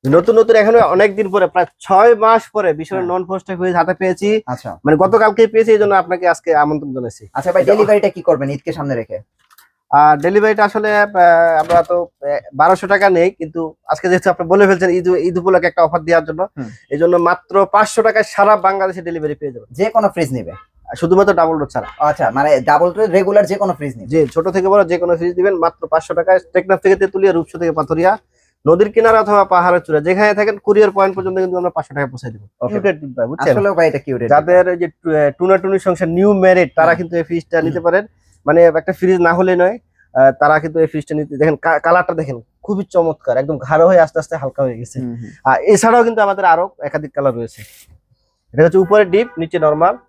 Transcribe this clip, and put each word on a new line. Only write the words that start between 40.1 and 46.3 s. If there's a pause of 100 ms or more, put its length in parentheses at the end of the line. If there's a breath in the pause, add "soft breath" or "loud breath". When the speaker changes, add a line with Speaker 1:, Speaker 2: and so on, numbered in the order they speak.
Speaker 1:
আহ,
তারা
কিন্তু
এই
ফ্রিজটা
নিতে,
দেখেন
কা-,
কালারটা
দেখেন (220)
খুবই
চমৎকার,
একদম
গাঢ়
হয়ে
আস্তে
আস্তে
হালকা
হয়ে
গেছে।
Speaker 2:
হুম,
হুম। (160)
Speaker 1:
আর
এছাড়াও
কিন্তু
আমাদের